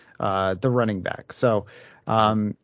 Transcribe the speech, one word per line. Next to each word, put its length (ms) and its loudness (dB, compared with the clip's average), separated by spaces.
uh, 360 0
the 160 -2
running 320 0
back. 300 -10
So, 340 0
um, 560 2